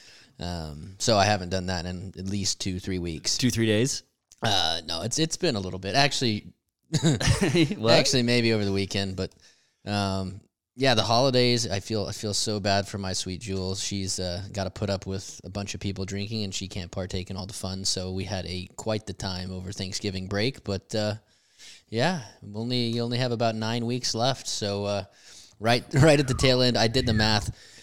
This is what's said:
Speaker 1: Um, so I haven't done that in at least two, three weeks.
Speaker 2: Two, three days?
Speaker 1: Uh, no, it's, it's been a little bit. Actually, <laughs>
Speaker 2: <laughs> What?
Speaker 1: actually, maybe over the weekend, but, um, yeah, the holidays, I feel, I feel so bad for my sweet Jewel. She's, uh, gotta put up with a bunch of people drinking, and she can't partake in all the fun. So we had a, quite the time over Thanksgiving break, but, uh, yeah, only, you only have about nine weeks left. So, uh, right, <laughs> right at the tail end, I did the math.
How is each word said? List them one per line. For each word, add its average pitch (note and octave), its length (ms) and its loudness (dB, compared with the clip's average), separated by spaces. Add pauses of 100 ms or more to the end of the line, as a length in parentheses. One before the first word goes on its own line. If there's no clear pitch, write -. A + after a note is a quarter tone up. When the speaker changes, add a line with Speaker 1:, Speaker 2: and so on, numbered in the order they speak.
(400)
Speaker 1:
Um, E2 600 -8
so A2 180 4
I G2+ 80 6
haven't F#2+ 240 2
done F#2 160 -2
that F2+ 220 -4
in F2+ 320 -8
at F#2+ 80 -8
least G2 340 -2
two, F#2 180 -4
three F#2 200 -4
weeks. E2+ 360 -2
Speaker 2:
Two, B2 140 4
three A2+ 160 2
days? A2 380 2 (400)
Speaker 1:
Uh, F2 440 2
no, E2 140 -6
it's, A2+ 160 -2
it's D#3+ 200 0
been D#3+ 180 0
a G2+ 40 -2
little F#2+ 200 -4
bit. G2 160 -2
Actually, C3+ 580 2 (380)
<laughs> - 100 2
Speaker 2:
<laughs> D#3+ 760 4
What? A2 160 4
Speaker 1:
actually, C3+ 300 4
maybe A#2 300 4
over G#2+ 100 2
the G2+ 80 2
weekend, G2 440 0
but, F#2 180 -4 (520)
um, G2 560 -2 (340)
yeah, C3 180 4
the A2 100 4
holidays, A#2+ 680 4
I G2 100 -2
feel, G#2 260 -2
I - 60 -6
feel G#2 220 -4
so G#2+ 260 -2
bad G2 280 2
for - 100 -6
my F#2+ 160 -4
sweet F2+ 280 -6
Jewel. F#2+ 340 -4
She's, G2 440 -4
uh, F2+ 320 -4
gotta F#2+ 180 -4
put G2+ 200 -4
up F#2+ 180 -4
with F#2+ 360 -8
a - 60 -14
bunch G2 240 -6
of G#2+ 60 -10
people F#2+ 260 -6
drinking, G2+ 380 -6
and F#2+ 100 -6
she F#2+ 140 -6
can't F#2 240 -10
partake F#2 400 -6
in F#2 60 -6
all F#2 80 -6
the - 80 -12
fun. F#2+ 320 -6
So F#2 260 -2
we F#2 140 -4
had F#2 200 -4
a, F2+ 300 -8
quite A2 320 -4
the F#2 60 -8
time F#2 380 -6
over F#2 200 -8
Thanksgiving F#2+ 560 -4
break, G#2 360 -2
but, G2 300 -4
uh, G#2+ 220 0 (720)
yeah, D3 340 0 (320)
only, A#2+ 340 -2
you A#2 140 -2
only A#2+ 180 -2
have B2+ 120 0
about A2+ 240 2
nine A2+ 300 -2
weeks B2 300 -2
left. B2+ 320 0
So, G2+ 380 -2
uh, G2+ 180 0 (560)
right, A#2 300 2
<laughs> - 40 -6
right D3 260 8
at C#3+ 80 0
the C3 60 0
tail B2+ 280 4
end, B2 160 4
I A2+ 100 4
did B2 180 2
the A#2 80 2
math. G#2+ 420 2 (280)